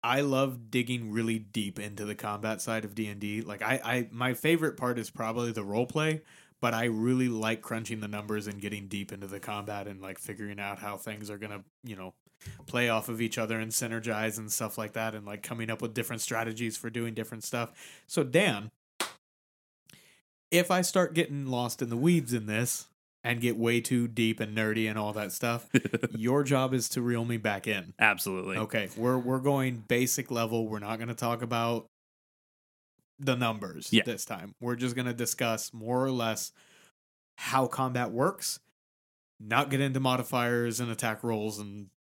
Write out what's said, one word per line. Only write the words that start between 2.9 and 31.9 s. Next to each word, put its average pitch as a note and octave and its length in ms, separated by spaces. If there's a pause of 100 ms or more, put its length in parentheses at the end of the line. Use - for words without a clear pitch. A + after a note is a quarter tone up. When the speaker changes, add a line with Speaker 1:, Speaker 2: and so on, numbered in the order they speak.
Speaker 1:
D G#2+ 140
and G2+ 120
D. G#2+ 220
Like, G2+ 180
I, A#2+ 240
I, A#2+ 280
my B2 220
favorite D#3 420
part B2 240
is G#2+ 100
probably A#2 400
the A2 140
role G#2+ 220
play, D#3 360 (380)
but A#2+ 140
I A#2 100
really B2 440
like A2 320
crunching A2+ 380
the G#2+ 100
numbers G#2 380
and G2+ 140
getting G2+ 260
deep G2+ 260
into G2 140
the G2 140
combat G#2 480
and, F#2+ 120
like, F#2+ 200
figuring G#2 400
out G2+ 180
how G#2 180
things G#2 320
are G#2 100
gonna, G2+ 260 (180)
you A2 140
know, F#2 180 (520)
play A#2+ 220
off A2 200
of A2+ 120
each A2+ 160
other A2+ 220
and A2 140
synergize A2 680
and G#2+ 140
stuff A2 260
like G#2+ 140
that, A2 240
and, G#2 100
like, G2+ 160
coming A2+ 280
up A2 120
with A2 100
different A2+ 300
strategies A2+ 540
for A#2 120
doing A#2 260
different A2 280
stuff. A#2+ 300 (340)
So, - 160
Dan, B2+ 480 (1800)
if F3 200
I F3+ 120
start F3 320
getting C#3+ 320
lost B2 340
in A#2+ 80
the A#2 80
weeds C#3+ 380
in A2 100
this A2 400 (400)
and A#2+ 160
get A#2+ 160
way A#2 240
too A#2+ 260
deep A2+ 320
and G#2+ 160
nerdy A2 320
and G#2+ 120
all G#2 160
that G#2 180
stuff, A#2 340 (260)
Speaker 2:
<laughs> - 220
Speaker 1:
your B2+ 300
job C3 300
is A#2+ 160
to B2+ 100
reel A#2+ 240
me A#2 140
back G#2 280
in. F#2+ 320
Speaker 2:
Absolutely. F#2+ 600
Speaker 1:
Okay, G#2+ 360
we're, B2 220
we're B2+ 220
going C3 500
basic B2 420
level. A2+ 380
We're G#2+ 120
not A2 180
gonna A#2 160
talk A#2 260
about A#2 460 (1300)